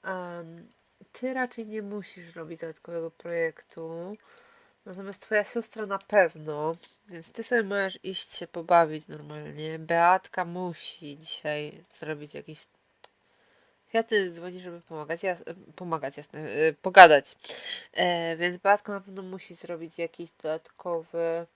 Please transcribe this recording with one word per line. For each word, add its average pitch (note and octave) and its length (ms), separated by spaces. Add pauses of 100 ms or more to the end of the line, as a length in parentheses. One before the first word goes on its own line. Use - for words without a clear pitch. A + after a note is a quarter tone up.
Em, F3 640 (440)
ty B3+ 220
raczej B3 320
nie G#3+ 160
musisz F#3 540
robić E3 240
dodatkowego E3 500
projektu, E3+ 1040 (720)
natomiast F#3+ 360
twoja G#3 220
siostra A3 420
na G3 120
pewno, D#3+ 800 (320)
więc E3+ 240
ty A3+ 100
sobie A#3 200
możesz G3 400
iść - 340
się F3 100
pobawić E3 640
normalnie. D3+ 680
Beatka E3+ 680
musi E3+ 760
dzisiaj D3+ 680 (140)
zrobić D3+ 360
jakiś, D3 320 (1300)
Kwiaty A3 380
dzwoni, F3+ 300
żeby F3 200
pomagać, E3 420
jas-, F3 320 (220)
pomagać, D#3+ 400
jasne, D3 320
y, C#3+ 340
pogadać. F3+ 540 (560)
E, E3+ 440
więc F3 220
Beatka G3+ 340
na G3 80
pewno F#3+ 220
musi F#3 320
zrobić E3 440
jakiś E3+ 340
dodatkowy E3 1200